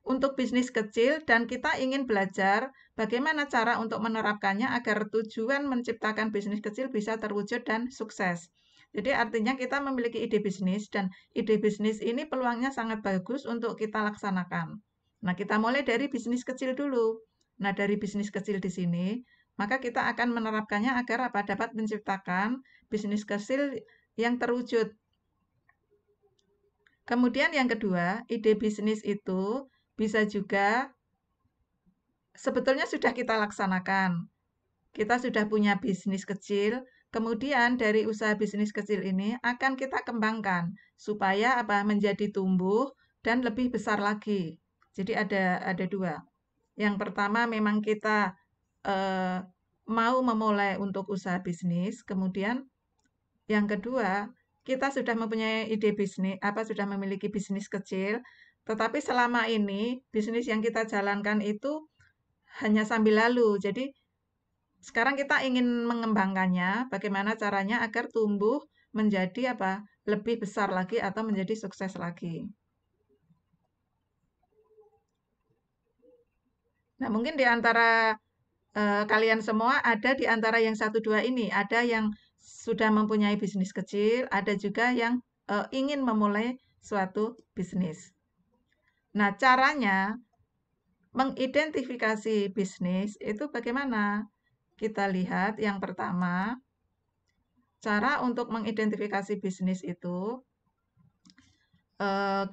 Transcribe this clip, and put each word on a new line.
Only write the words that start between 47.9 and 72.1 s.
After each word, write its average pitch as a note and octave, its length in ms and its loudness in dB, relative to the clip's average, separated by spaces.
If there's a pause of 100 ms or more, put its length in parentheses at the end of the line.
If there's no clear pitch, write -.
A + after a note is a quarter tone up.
eh, F#3+ 540 0 (460)
mau A3+ 400 2
memulai G#3 560 2
untuk G3 320 -4
usaha F#3 280 -2
bisnis, F3+ 600 -2
kemudian G3 640 -2 (800)
yang G#3+ 240 2
kedua, G#3 640 -2 (320)
kita C4 240 0
sudah B3+ 240 0
mempunyai A3 560 0
ide G#3+ 240 2
bisnis, G3 480 -2
apa, G#3 240 -2
sudah G3+ 240 -4
memiliki G3 400 -4
bisnis G3+ 400 -4
kecil, G3 500 -4 (460)
tetapi A3 340 -2
selama A#3+ 460 2
ini A3 640 0
bisnis A3+ 400 -2
yang A3 100 0
kita A3 300 -2
jalankan G3+ 500 0
itu C4+ 460 -4 (720)
hanya G#3+ 220 4
sambil G#3+ 400 4
lalu. A3+ 400 4
Jadi A#3+ 320 -4 (840)
sekarang C4 400 0
kita C#4 240 2
ingin A#3+ 460 2
mengembangkannya, F#3+ 1040 2
bagaimana G3 480 -2
caranya G3+ 420 0
agar A#3 300 -4
tumbuh G#3+ 500 2 (300)
menjadi G#3+ 680 0
apa? G3 300 -4 (160)
Lebih G#3+ 400 -2
besar G3+ 260 -2
lagi F#3 300 -2
atau G3+ 260 -2
menjadi G3 320 -2
sukses F#3+ 380 -8
lagi. E3+ 500 -8 (4000)